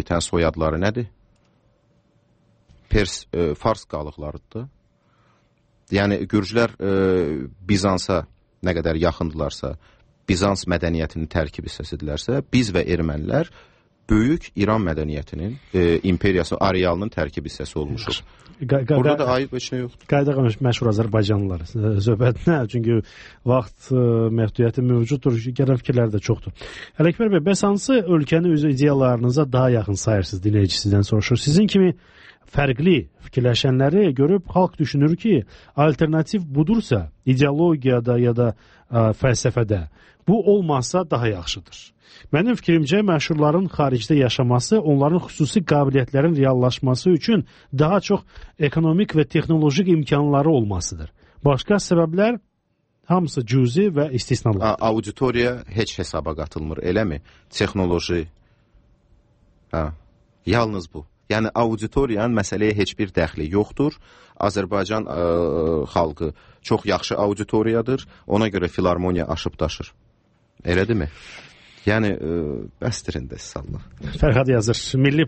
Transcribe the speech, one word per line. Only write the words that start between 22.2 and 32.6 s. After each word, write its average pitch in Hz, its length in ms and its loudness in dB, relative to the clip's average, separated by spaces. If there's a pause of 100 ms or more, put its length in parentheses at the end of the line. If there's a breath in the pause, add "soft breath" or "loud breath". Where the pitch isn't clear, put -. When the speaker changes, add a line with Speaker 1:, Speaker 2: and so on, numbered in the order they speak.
Speaker 2:
çünki 117 240 0 (500 loud breath)
vaxt, 127 480 -2
e, 127 60 2 (340)
məhdudiyyəti 117 480 0
mövcuddur, 123 540 0 (240)
gələn 131 180 2
fikirlər 120 320 0
də 104 160 -2
çoxdur. - 300 -4 (420 loud breath)
Ələkbər 175 380 2
bəy, 151 160 0
bəs 185 160 0
hansı 214 340 2
ölkəni 165 540 2
öz 147 160 2
ideyalarınıza 131 800 2
daha 127 240 4
yaxın 101 260 -2
sayırsınız, 98 400 0
dinləyici 101 380 2
sizdən 101 260 2
soruşur. 113 320 0
Sizin 175 320 2
kimi 185 240 4 (560 loud breath)
fərqli 143 460 2 (320)